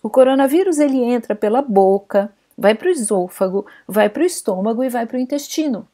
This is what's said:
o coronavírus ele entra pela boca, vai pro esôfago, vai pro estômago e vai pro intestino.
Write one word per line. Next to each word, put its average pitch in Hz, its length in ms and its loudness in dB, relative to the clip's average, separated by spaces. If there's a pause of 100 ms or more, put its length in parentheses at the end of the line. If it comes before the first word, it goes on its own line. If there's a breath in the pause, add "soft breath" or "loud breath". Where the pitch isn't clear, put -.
o 214 60 -6
coronavírus 269 680 2
ele 269 220 2
entra 240 320 -2
pela 214 280 -2
boca, 196 680 2 (260)
vai 208 180 4
pro 349 140 -4
esôfago, 196 760 -2 (220 loud breath)
vai 208 220 2
pro 262 140 -4
estômago 226 600 -2
e 262 60 -2
vai 240 160 -4
pro 233 120 -8
intestino. 285 760 -4